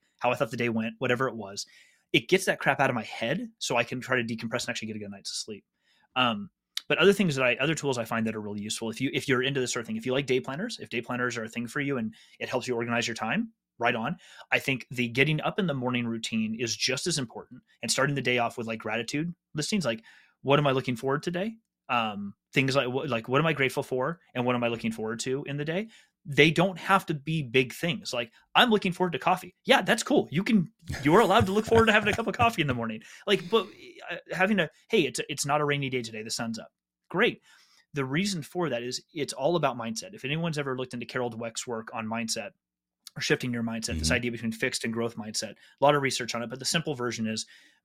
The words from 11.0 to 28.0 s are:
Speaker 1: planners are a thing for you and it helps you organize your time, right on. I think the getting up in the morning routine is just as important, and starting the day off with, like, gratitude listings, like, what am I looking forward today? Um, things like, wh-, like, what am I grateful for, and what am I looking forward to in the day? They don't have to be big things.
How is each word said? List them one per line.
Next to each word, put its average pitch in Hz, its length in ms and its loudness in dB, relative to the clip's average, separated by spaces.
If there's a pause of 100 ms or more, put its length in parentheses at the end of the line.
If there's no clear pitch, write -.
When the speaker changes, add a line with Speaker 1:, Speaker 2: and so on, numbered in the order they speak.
Speaker 1:
planners 123 340 -2
are 113 80 -4
a 113 40 -8
thing 120 180 -6
for 147 140 -4
you 139 180 -2
and 110 160 -4 (240)
it 117 100 -6
helps 127 200 -2
you 123 80 -2
organize 117 320 0
your 113 80 -6
time, 160 340 -2 (280)
right 120 160 2
on. 117 220 -4 (340)
I 127 80 4
think 127 320 -2
the 123 180 -2
getting 135 320 2
up 160 180 -2
in 196 80 0
the 147 80 0
morning 123 320 -2
routine 113 520 -2
is 117 180 -2
just - 300 -2
as 170 120 0
important, 117 440 -10 (200)
and 117 80 -4
starting 139 240 2
the 135 80 0
day 123 160 2
off 117 180 0
with, 117 100 -6
like, 113 120 -6
gratitude 120 560 -4 (200)
listings, 151 300 -2
like, 117 180 -2 (400)
what 135 160 6
am 147 80 4
I 135 60 6
looking 131 240 0
forward 135 260 -2
today? 185 320 -4 (340)
Um, 104 460 -2 (180)
things 135 220 2
like, 131 140 4
wh-, 131 200 -2
like, 113 200 -2
what 131 120 4
am 165 60 2
I 160 60 2
grateful 135 300 0
for, 131 380 -4 (140)
and 123 100 -2
what 123 100 2
am 120 100 0
I 117 40 2
looking 113 240 -2
forward 110 280 -6
to 131 240 -4
in 143 120 -8
the 147 80 -4
day? 185 240 -4 (360)
They 151 260 6
don't 170 280 2
have 190 280 2
to 165 80 -2
be 151 280 -2
big 123 300 2
things. 151 400 -6